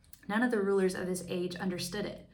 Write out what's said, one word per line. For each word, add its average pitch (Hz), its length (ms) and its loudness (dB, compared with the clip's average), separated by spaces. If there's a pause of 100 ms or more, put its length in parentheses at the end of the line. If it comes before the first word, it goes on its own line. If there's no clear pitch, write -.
(280)
None 220 160 2
of 240 80 2
the 208 100 4
rulers 190 320 4
of 180 140 -2
this 180 180 -2
age 180 300 -2
understood 196 480 -2
it, - 180 -8 (100)